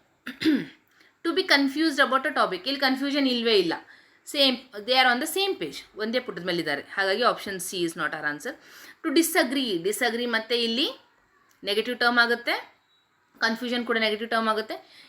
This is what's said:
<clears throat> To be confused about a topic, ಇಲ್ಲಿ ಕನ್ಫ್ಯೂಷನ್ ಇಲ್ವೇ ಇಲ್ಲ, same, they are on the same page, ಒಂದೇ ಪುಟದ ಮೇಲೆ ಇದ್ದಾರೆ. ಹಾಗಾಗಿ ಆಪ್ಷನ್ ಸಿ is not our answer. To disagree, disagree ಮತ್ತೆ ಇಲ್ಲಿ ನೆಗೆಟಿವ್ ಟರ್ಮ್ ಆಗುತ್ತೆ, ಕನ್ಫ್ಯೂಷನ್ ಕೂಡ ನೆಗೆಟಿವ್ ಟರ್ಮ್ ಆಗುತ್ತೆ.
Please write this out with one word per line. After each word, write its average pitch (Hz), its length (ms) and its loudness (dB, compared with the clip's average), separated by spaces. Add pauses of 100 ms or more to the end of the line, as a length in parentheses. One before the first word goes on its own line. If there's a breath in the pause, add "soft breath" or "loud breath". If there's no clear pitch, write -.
(440)
<clears throat> 247 380 0 (440 soft breath)
To 330 100 -2
be 370 140 0
confused 277 580 2
about 262 180 0
a 294 80 -4
topic, 196 340 0
ಇಲ್ಲಿ 277 120 -4
ಕನ್ಫ್ಯೂಷನ್ 269 480 2
ಇಲ್ವೇ 233 280 2
ಇಲ್ಲ, 175 180 4 (600 loud breath)
same, 269 220 4 (260)
they 240 140 0
are 254 200 6
on 262 100 -2
the 311 120 -4
same 392 220 0
page, 147 160 -6 (200)
ಒಂದೇ 226 240 -2
ಪುಟದ 175 260 -8
ಮೇಲೆ 175 140 0
ಇದ್ದಾರೆ. 147 220 -2
ಹಾಗಾಗಿ 196 420 0
ಆಪ್ಷನ್ 220 360 0
ಸಿ 180 240 -6
is 165 100 -2
not 151 160 -4
our 151 260 -4
answer. 240 240 -10 (460 loud breath)
To 320 80 0
disagree, 269 720 2
disagree 233 460 0
ಮತ್ತೆ 233 340 0
ಇಲ್ಲಿ 240 280 0 (720)
ನೆಗೆಟಿವ್ 214 360 -2
ಟರ್ಮ್ 240 200 4
ಆಗುತ್ತೆ, 240 560 0 (640)
ಕನ್ಫ್ಯೂಷನ್ 233 460 -2
ಕೂಡ 233 120 0
ನೆಗೆಟಿವ್ 220 320 -2
ಟರ್ಮ್ 226 180 0
ಆಗುತ್ತೆ. 220 600 -6